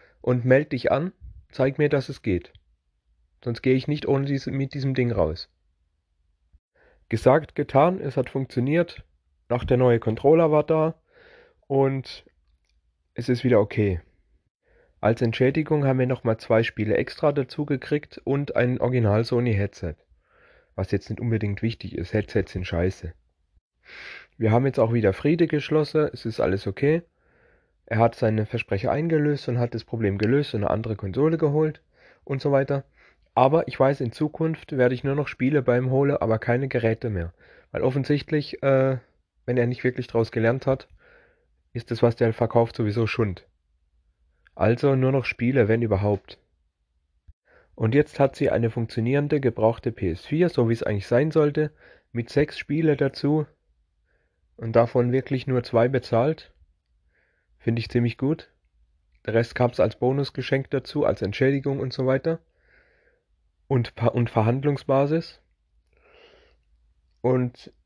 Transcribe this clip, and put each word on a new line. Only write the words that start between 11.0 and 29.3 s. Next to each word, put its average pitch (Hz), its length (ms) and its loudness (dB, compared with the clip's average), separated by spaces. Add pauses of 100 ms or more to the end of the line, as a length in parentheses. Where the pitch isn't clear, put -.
und 135 580 -2 (880)
es - 160 -6
ist 123 160 0
wieder 120 160 6
okay. 101 400 0 (1000)
Als 113 220 2
Entschädigung 139 640 0
haben 131 140 2
wir 127 80 0
nochmal 120 320 -2
zwei 113 240 2
Spiele 104 340 -2
extra - 340 -2
dazu 143 340 -4
gekriegt 147 600 -6
und 143 320 -2
ein 123 240 0
Original 113 420 2
Sony 120 300 0
Headset. 98 420 -4 (800)
Was 95 160 -4
jetzt 101 180 -4
nicht 110 120 -8
unbedingt 104 400 -2
wichtig - 360 -6
ist, 87 140 -8
Headsets 107 400 -2
sind 92 160 -6
scheiße. 87 460 -2 (1200)
Wir 110 160 0
haben 123 140 4
jetzt 135 140 -2
auch 113 140 2
wieder 104 200 4
Friede 165 320 0
geschlossen, 151 680 0
es - 140 -12
ist 110 140 -6
alles 95 260 0
okay. 147 380 0 (840)
Er 110 140 -2
hat 113 160 4
seine 110 320 0
Versprecher 113 440 -4
eingelöst 147 560 0